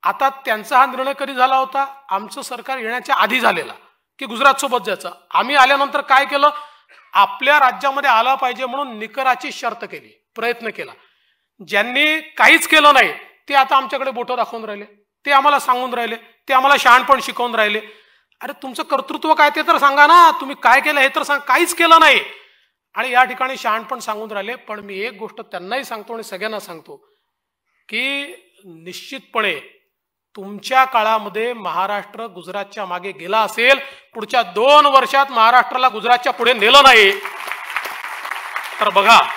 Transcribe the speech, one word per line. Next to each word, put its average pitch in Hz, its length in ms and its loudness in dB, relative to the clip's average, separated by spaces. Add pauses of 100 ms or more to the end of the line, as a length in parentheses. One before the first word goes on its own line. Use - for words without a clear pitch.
आता 269 260 -2
त्यांचा 247 480 -4
हा 262 80 6
निर्णय 262 340 -6
कधी 277 140 -8
झाला 262 220 0
होता? 269 300 -2 (240)
आमचं 202 320 -8
सरकार 254 360 -10
येण्याच्या 247 380 -4
आधी 214 240 0
झालेला, 170 340 0 (460)
की 269 60 -12
गुजरातसोबत 254 600 -4
जायचं. 180 260 -8 (200)
आम्ही 233 240 -2
आल्यानंतर 277 460 2
काय 277 240 2
केलं? 285 240 0 (640)
आपल्या 254 460 2
राज्यामध्ये 269 500 0
आला 240 260 2
पाहिजे 254 300 -6
म्हणून 254 340 -8
निकराची 254 520 -4
शर्त 226 340 -8
केली, 143 260 -20 (240)
प्रयत्न 233 340 -8
केला. 170 220 -14 (760)
ज्यांनी 262 520 -2
काहीच 311 480 2
केलं 294 260 6
नाही, 208 200 4 (360)
ते 285 40 -6
आता 269 240 2
आमच्याकडे 262 340 -4
बोटं 240 240 -6
दाखवून 226 300 -8
राहिले, 208 200 -14 (400)
ते 285 60 -2
आम्हाला 277 280 4
सांगून 247 340 -2
राहिले, 233 220 -6
ते - 380 -10
आम्हाला 269 240 4
शहाणपण 254 420 4
शिकवून 240 360 -6
राहिले. 214 260 0 (600)
अरे, 269 100 -10 (100)
तुमचं 262 220 -10
कर्तृत्व 302 500 -2
काय 302 160 4
ते 302 120 -4
तर 320 160 2
सांगा 285 300 4
ना, 339 240 8
तुम्ही 277 320 -8
काय 247 180 6
केलं 294 180 -2
हे 269 80 4
तर 285 160 -2
सांग. 285 160 -2
काहीच 302 360 0
केलं 330 240 6
नाही 277 200 6 (760)
आणि 247 160 -4
या 247 120 4
ठिकाणी 262 340 -4
शहाणपण 226 420 -6
सांगून 214 320 -10
राहिले. 208 240 -10
पण 214 240 -14
मी 202 200 -14
एक 226 140 -8
गोष्ट 208 280 -16
त्यांनाही 208 420 -10
सांगतो 220 300 -14
आणि 226 100 -12
सगळ्यांना 196 360 -10
सांगतो 160 360 -18 (920)
की 269 360 -6 (400)
निश्चितपणे 180 880 -8 (800)
तुमच्या 208 500 -2
काळामध्ये 220 680 -2
महाराष्ट्र 202 720 -6
गुजरातच्या 196 600 -12
मागे 180 260 -10
गेला 185 300 -4
असेल, 247 380 2 (340)
पुढच्या 233 300 -2
दोन 254 420 4
वर्षात 269 440 0
महाराष्ट्राला 247 580 2
गुजरातच्या 240 460 0
पुढे 233 200 0
नेलं 240 300 6
नाही 226 280 8 (1700)
तर 208 100 0
बघा 196 300 6 (180)